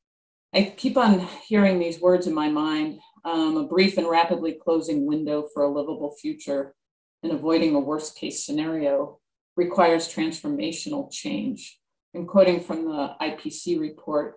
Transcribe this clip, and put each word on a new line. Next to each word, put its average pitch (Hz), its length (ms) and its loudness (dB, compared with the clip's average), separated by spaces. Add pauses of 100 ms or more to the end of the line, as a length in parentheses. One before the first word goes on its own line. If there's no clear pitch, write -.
(520)
I 202 240 0
keep - 220 0
on 202 280 6 (220)
hearing 196 300 6
these 170 200 -2
words 180 280 4
in 156 80 -2
my 151 160 0
mind, 156 500 -2 (240)
um, 160 320 0
"a 151 80 0
brief 190 320 2
and 170 100 0
rapidly 165 460 2
closing 160 540 0
window 147 480 -2
for 143 80 0
a 143 100 2
livable 147 480 -6
future 139 540 -6 (480)
and - 100 -4
avoiding 160 420 2
a 143 60 4
worst 151 340 -4
case - 300 -6
scenario 294 760 -2 (360)
requires 170 560 2
transformational 151 960 -4
change." - 720 -8 (340)
I'm 175 120 -8
quoting 180 340 4
from 165 240 -6
the 151 360 -6
I 156 100 -2
P 151 180 -10
C 170 300 -4
report 151 580 -4